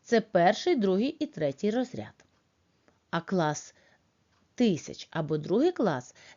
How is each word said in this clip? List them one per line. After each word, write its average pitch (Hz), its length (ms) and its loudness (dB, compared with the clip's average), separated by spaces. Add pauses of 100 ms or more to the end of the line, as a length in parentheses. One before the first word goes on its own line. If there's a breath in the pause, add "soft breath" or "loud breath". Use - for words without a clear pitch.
це 233 180 2
перший, 214 560 2
другий 202 320 2
і 302 180 -6
третій 156 440 -4
розряд. 220 540 -6 (840)
А 170 100 -4
клас 165 540 -2 (800 soft breath)
тисяч 185 560 -2
або 156 280 -4
другий 196 340 0
клас — 175 420 -2 (220 loud breath)